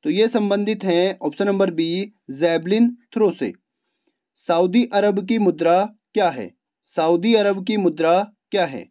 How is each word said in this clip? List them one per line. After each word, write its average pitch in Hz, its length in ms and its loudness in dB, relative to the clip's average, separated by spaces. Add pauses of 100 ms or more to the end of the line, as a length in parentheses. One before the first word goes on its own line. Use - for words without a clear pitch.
तो 151 40 -4
ये 202 200 2
संबंधित 208 540 -2
हैं 185 360 0
ऑप्शन 156 280 -4
नंबर 196 240 0
बी, 170 400 -4 (200)
जैवलिन 165 580 0 (240)
थ्रो 208 180 2
से। 113 220 -6 (880)
सऊदी 185 440 0 (100)
अरब 202 340 0
की 226 120 0
मुद्रा 175 440 2 (300)
क्या 196 160 2
है? 123 220 -10 (420)
सऊदी 170 420 2
अरब 202 300 0
की 214 120 -2
मुद्रा 165 440 2 (300)
क्या 190 140 0
है? 135 260 -10